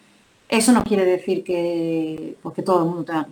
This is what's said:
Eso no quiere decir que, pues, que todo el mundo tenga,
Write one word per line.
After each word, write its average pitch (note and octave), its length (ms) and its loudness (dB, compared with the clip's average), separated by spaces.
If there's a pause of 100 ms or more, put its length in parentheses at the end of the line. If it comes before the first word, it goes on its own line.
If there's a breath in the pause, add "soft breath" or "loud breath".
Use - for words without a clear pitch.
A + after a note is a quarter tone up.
(480 soft breath)
Eso A#3 220 4
no A#3 140 6
quiere G3 200 2
decir F3+ 380 0
que, E3 1000 -4
pues, - 140 -10
que F3 80 -6
todo F3+ 220 2
el E3 60 0
mundo E3+ 140 -4
tenga, D#3+ 280 -4